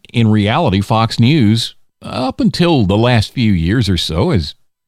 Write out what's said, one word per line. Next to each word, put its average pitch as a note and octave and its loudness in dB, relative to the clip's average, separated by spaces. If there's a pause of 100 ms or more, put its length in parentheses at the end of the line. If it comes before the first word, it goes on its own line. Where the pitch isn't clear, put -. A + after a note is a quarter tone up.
(120)
in A#2 0
reality, G#2+ 0
Fox A2 -2
News, A#2 2 (260)
up - -8
until E3+ 0
the G2 0
last A#2 0
few A2 0
years F#2 0
or F#2 0
so, F#2 -2
has E2+ -4 (320)